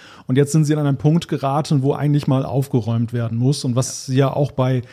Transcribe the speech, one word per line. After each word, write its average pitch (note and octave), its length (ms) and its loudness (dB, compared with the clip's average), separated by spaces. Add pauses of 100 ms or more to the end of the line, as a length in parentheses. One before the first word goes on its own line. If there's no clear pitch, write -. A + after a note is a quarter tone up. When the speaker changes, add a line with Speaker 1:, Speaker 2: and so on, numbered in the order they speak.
(260)
Speaker 1:
Und C3 100 -2
jetzt C#3+ 160 2
sind D#3 140 4
sie D3 100 2
an D3 100 0
einen C#3 120 0
Punkt D#3+ 300 2
geraten, C#3+ 540 -2
wo C#3 120 0
eigentlich D3 320 0
mal C3 180 2
aufgeräumt A#2 720 -2
werden A#2 240 -4
muss. C3+ 260 0
Und B2 120 -2
was - 320 -4
Speaker 2:
Ja. C3+ 40 -4
Speaker 1:
sie B2+ 60 2
ja C#3 160 2
auch C#3+ 180 -2
bei, B2+ 300 0 (100)